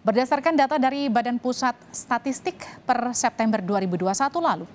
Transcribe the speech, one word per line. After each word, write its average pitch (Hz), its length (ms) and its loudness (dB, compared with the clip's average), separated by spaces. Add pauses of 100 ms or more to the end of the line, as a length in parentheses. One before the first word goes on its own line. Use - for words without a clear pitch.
Berdasarkan 269 560 2
data 285 240 2
dari 269 320 0
Badan 240 240 0
Pusat 247 400 -2 (160)
Statistik - 640 -4 (320)
per 240 240 0
September 220 480 0
dua 190 240 0
ribu 175 160 -2
dua 190 160 0
puluh 269 80 0
satu 285 160 -2
lalu 190 240 0 (100)